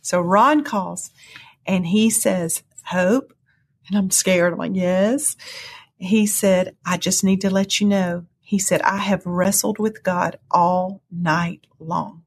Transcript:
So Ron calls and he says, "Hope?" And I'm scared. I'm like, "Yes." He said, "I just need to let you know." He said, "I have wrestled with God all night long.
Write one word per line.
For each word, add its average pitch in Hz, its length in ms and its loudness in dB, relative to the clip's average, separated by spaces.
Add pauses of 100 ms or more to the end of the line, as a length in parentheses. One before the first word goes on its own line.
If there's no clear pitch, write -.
So 180 180 0
Ron 233 440 4
calls 180 460 -6 (560)
and 180 200 0
he 214 240 4
says, 185 520 -2 (240)
"Hope?" 185 460 0 (540)
And 196 100 -2
I'm 190 140 0
scared. 175 420 2
I'm - 60 -8
like, 170 160 -4
"Yes." 190 640 0 (600)
He 208 300 2
said, 190 580 0
"I 175 120 -2
just 190 280 -2
need 190 160 2
to 196 100 0
let 196 300 0
you 208 60 2
know." 180 400 0 (140)
He - 180 -4
said, 180 240 0
"I 196 160 0
have 196 280 -2
wrestled 196 520 0
with 214 240 -4
God 180 360 -2 (120)
all 185 600 0
night 170 560 -2 (120)
long. 165 480 -6